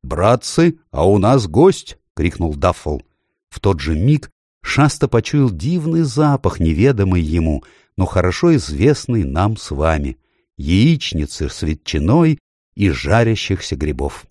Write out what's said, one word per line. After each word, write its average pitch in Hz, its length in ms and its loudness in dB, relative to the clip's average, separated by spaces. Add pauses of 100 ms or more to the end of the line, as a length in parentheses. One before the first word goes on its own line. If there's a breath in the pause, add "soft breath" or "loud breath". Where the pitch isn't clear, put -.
«Братцы, 123 760 0 (120)
а 78 160 0
у 101 100 4
нас 110 300 2
гость!» 135 500 2 (180)
крикнул 80 400 -4
Даффл. 78 440 -2 (500)
В - 100 -18
тот 92 200 0
же 76 160 -4
миг 139 360 0 (320)
Шаста 143 440 0
почуял 127 420 0
дивный 160 520 -2
запах, 139 580 0
неведомый 92 640 2
ему, 78 420 -2 (340 soft breath)
но 95 80 0
хорошо 92 500 2
известный 110 680 0
нам 92 340 0
с - 140 -14
вами — 73 460 -2 (400)
яичницы 85 920 0
с - 120 -12
ветчиной 95 760 0 (360)
и 101 140 2
жарящихся 104 840 0
грибов. 71 560 -6